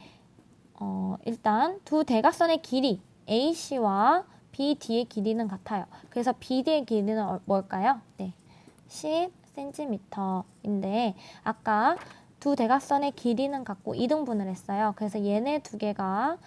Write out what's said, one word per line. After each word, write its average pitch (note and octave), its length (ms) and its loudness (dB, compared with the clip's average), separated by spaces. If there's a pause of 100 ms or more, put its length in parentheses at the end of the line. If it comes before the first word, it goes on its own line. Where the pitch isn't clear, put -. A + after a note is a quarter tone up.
(840)
어, F#3+ 440 -4
일단 A#3 580 2
두 D#4 200 2
대각선의 D#4+ 580 4
길이 B3+ 400 0 (260)
A씨와 B3+ 960 2 (260)
비디의 C#4 540 0
길이는 A3 420 -2
같아요. F#3+ 380 -6 (240)
그래서 B3 240 0
비디의 C4 540 0
길이는 G#3+ 360 0
얼-, F3+ 220 -2
뭘까요? G3+ 560 0 (160)
네, F#3 160 -8 (560)
십 E4 420 -2 (220)
센티미터인데 G3+ 1600 -4 (300)
아까 A3 520 0 (440)
두 C#4+ 160 0
대각선의 C#4 560 2
길이는 C4 500 -2
같고 G#3+ 320 -8
이등분을 B3 540 0
했어요. G3+ 480 -2
그래서 G#3+ 260 -4
얘네 A3+ 360 0
두 - 180 -14
개가 G#3 720 -2